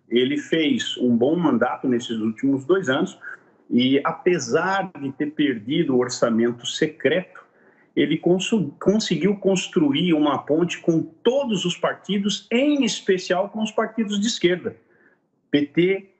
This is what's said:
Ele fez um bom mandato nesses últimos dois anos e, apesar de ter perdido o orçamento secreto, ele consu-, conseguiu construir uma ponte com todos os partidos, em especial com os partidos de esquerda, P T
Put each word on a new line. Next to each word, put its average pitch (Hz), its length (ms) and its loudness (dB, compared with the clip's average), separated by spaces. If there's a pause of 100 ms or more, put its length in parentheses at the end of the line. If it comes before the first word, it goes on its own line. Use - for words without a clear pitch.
Ele 127 280 2
fez 147 640 -2
um 120 180 2
bom 131 200 2
mandato 139 520 0
nesses 120 300 -2
últimos 131 480 -2
dois 127 240 0
anos 160 280 -2 (520)
e, 127 340 4
apesar 175 880 0 (100)
de 135 120 -6
ter 147 200 -4
perdido 135 640 0
o 123 40 4
orçamento 120 640 0
secreto, 156 760 -2 (560)
ele 143 220 2
consu-, 180 600 0
conseguiu 196 580 0
construir 175 760 0
uma 147 240 2
ponte 165 440 -2
com 160 220 0
todos 240 600 0
os 175 140 -4
partidos, 196 760 -4
em 269 320 2
especial 185 640 0
com 220 140 -6
os 214 100 -4
partidos 208 480 -2
de 208 60 0
esquerda, 180 500 0 (720)
P 147 140 4
T 190 560 0